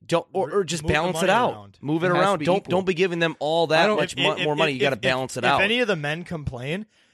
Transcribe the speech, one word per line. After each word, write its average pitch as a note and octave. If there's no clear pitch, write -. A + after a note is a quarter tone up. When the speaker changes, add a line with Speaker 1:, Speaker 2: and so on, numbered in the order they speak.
Speaker 1:
Don't, E3
or, F3+
or G3
just D#3
Speaker 2:
Move D#3
the D#3
Speaker 1:
balance E3
it F3
Speaker 2:
money -
Speaker 1:
out. A3
Speaker 2:
around. G2+
Speaker 1:
Move D#3+
it F#3
Speaker 3:
It -
has F3
to F3+
Speaker 1:
around. F#3+
Speaker 3:
be D3+
Speaker 1:
Don't, F3+
Speaker 3:
equal. G3
Speaker 1:
don't F#3
be F#3
giving E3+
them E3
all D#3+
that D#3+
Speaker 3:
I G3+
don't G#3+
Speaker 1:
much F#3
Speaker 2:
If, -
Speaker 1:
mo-, F3
Speaker 2:
if, F3+
Speaker 1:
more D3+
money. D#3
Speaker 2:
if, C3+
Speaker 1:
You B2+
gotta C3+
Speaker 2:
if, G#2
Speaker 1:
balance C3
it A#2+
Speaker 2:
if C3
Speaker 1:
out. C#3+
Speaker 2:
any A3
of A#3+
the G3+
men D#3
complain, D3+